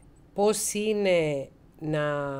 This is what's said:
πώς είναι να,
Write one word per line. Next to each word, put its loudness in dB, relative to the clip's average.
πώς 0
είναι 0
να, -2